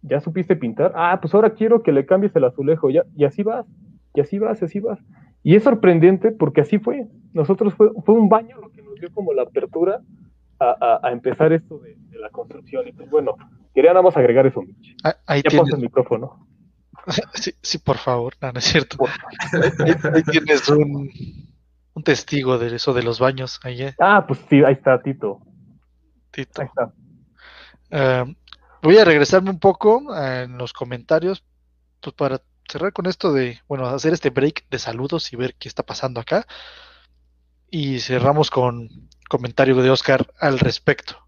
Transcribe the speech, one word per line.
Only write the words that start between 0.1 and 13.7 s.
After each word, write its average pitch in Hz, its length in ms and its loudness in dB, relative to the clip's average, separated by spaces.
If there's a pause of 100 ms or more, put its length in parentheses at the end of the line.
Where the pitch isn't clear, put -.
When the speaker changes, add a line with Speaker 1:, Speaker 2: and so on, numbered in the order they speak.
Speaker 1:
supiste 165 360 -4
pintar? 131 400 -2
Ah, 175 240 0
pues 160 140 -6
ahora 214 200 4
quiero 220 280 2
que 165 100 2
le 135 140 2
cambies 196 300 0
el 160 80 2
azulejo. 139 460 0
Ya, 160 140 2 (120)
y 147 80 2
así 139 180 -2
vas, 226 240 -4 (480)
y 220 60 0
así 202 180 -2
vas, 220 240 -4
y - 20 -4
así 175 160 -6
vas. 208 180 -8 (440)
Y 156 140 6
es 214 60 6
sorprendente 190 720 4
porque 165 300 0
así 214 160 0
fue. 240 280 -6 (260)
Nosotros 190 420 0
fue, 214 160 4 (140)
fue 208 100 4
un 226 140 4
baño 226 320 0
lo - 120 -20
que - 100 -20
nos - 140 -20
dio 175 160 -16
como 190 200 -6
la 131 100 -2
apertura 175 580 -4 (580)
a, 123 440 0
a, 127 60 -2
a 127 40 -2
empezar 127 400 0
esto - 260 -4
de, - 180 -20
de - 220 -20
la 107 120 -16
construcción. 123 580 -12
Y 123 40 -20
pues - 180 -20
bueno, 139 260 -2 (380)